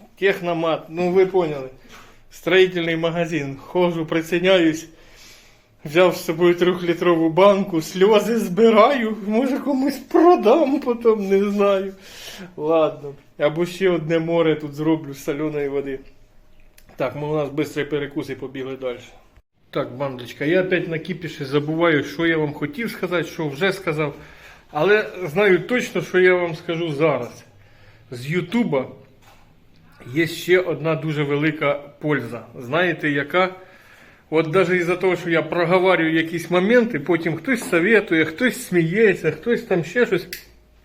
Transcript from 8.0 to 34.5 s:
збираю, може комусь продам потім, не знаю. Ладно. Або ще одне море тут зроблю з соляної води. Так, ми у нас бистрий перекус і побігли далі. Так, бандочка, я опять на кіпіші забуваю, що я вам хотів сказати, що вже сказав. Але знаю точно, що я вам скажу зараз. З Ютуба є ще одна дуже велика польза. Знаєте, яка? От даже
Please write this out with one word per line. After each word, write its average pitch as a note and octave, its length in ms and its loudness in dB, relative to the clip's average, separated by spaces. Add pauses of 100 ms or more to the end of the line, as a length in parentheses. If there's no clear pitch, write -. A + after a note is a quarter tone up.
збираю, A3 800 4 (100)
може B3+ 320 0
комусь C4+ 380 -2
продам D#4 800 4
потім, A3+ 500 0
не G3 220 2
знаю. G3+ 420 0 (640)
Ладно. D3 560 0 (240)
Або D#3 280 0
ще F3+ 240 -2
одне E3 300 0
море E3 360 2
тут D3+ 180 -10
зроблю D3+ 400 -2
з - 100 -16
соляної D3 440 -4
води. C#3 320 -6 (960)
Так, B2+ 200 -6
ми D3 120 -8
у D3+ 80 -4
нас D3 140 -2
бистрий D3 360 -4
перекус C#3+ 440 -6
і C3 60 -8
побігли C3 400 -10
далі. B2+ 240 -8 (680)
Так, B2 280 -6
бандочка, C3 480 -8
я F3+ 160 2
опять F3+ 260 -2
на E3 120 -6
кіпіші D#3+ 460 -10
забуваю, D3 580 0
що E3 220 -4
я E3 120 2
вам D3+ 160 -2
хотів F3 380 -8
сказати, F3 320 -4
що - 240 -6
вже D#3 260 -2
сказав. D#3 420 -4 (560)
Але G#3 380 2 (140)
знаю F3+ 360 2
точно, A3 420 -2
що F#3 180 0
я F#3 140 6
вам E3+ 220 -2
скажу E3 380 -6
зараз. C3+ 500 -2 (680)
З B2 160 -12
Ютуба D#3+ 600 -2 (1300)
є D#3+ 140 0
ще F3 320 2
одна D#3 360 -2
дуже D3+ 280 -4
велика C#3+ 500 0 (260)
польза. A#2 460 -4 (140)
Знаєте, D#3 500 -2
яка? D3 400 0 (800)
От D#3 200 0
даже F3+ 280 2